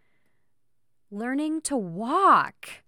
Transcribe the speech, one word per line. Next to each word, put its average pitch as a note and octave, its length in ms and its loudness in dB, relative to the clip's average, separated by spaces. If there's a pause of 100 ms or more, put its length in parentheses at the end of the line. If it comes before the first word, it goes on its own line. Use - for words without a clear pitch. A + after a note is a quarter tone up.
(1120)
Learning C#4 500 -4
to C#4+ 160 -2
walk. G#3+ 1120 0